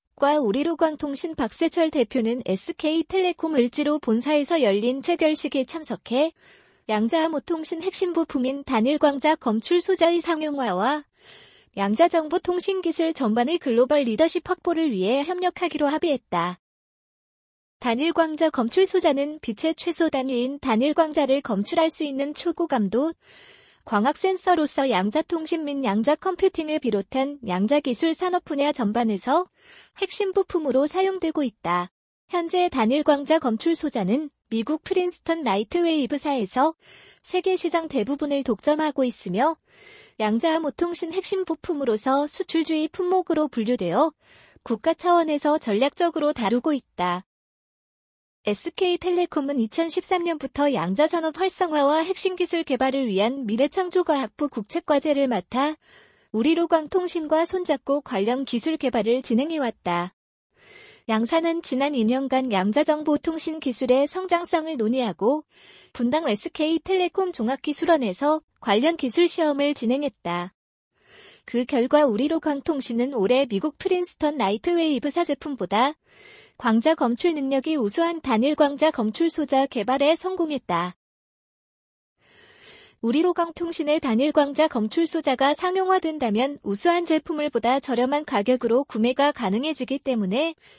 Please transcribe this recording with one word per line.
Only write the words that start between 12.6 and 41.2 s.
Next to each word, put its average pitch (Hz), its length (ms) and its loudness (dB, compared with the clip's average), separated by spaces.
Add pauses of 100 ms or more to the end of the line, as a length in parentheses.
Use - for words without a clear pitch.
기술 330 300 0
전반의 240 460 0
글로벌 262 440 2
리더십 311 460 0
확보를 330 440 0
위해 214 320 0
협력하기로 349 640 -2
합의했다. 240 720 -2 (1200)
단일 254 320 0
광자 320 380 0
검출 277 360 0
소자는 302 540 0
빛의 311 340 -4
최소 330 340 0
단위인 262 520 -2
단일 262 340 2
광자를 285 480 2
검출할 320 480 0
수 320 140 -4
있는 277 280 -4
초고감도 285 800 -2 (720)
광학 226 320 0
센서로서 339 720 0
양자 214 340 0
통신 320 420 -4
및 285 200 -4
양자 226 300 2
컴퓨팅을 339 640 -2
비롯한 262 680 -2
양자 202 340 2
기술 302 340 0
산업 359 300 -2
분야 294 280 0
전반에서 240 760 0 (520)
핵심 392 340 -2
부품으로 302 540 0
사용되고 359 560 0
있다. 180 480 -2 (380)
현재 359 400 0
단일 262 340 2
광자 294 380 2
검출 269 340 0
소자는 269 560 -2 (180)
미국 226 360 -2
프린스턴 349 580 -2
라이트웨이브사에서 277 1300 0 (460)
세계 370 340 0
시장 330 320 -2
대부분을 277 560 -2
독점하고 294 600 0
있으며 240 520 0 (640)
양자 233 360 2
암호통신 330 560 -4
핵심 381 320 -2